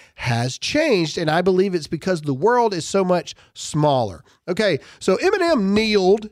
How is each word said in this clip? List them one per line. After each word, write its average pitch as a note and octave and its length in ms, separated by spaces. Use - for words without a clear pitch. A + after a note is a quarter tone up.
has B2 420
changed, A3 600
and D#3+ 120
I E3+ 120
believe F#3 320
it's D#3 140
because E3+ 340
the D3 100
world A3 400
is E3 140
so G3 180
much F3+ 300
smaller. C3 720
Okay, F#3 300
so - 180
Eminem E4 560
kneeled G#3+ 580